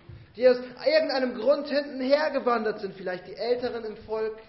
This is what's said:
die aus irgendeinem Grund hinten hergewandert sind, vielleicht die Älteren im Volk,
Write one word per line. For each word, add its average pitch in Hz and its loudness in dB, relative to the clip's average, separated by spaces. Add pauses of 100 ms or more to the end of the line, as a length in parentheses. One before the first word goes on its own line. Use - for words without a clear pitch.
(360)
die 240 6
aus 247 8 (280)
irgendeinem 269 2
Grund 277 2
hinten 285 -2
hergewandert 247 0
sind, 190 -8
vielleicht 180 -8
die 185 -14
Älteren 233 -2
im 214 -10
Volk, 220 -6 (100)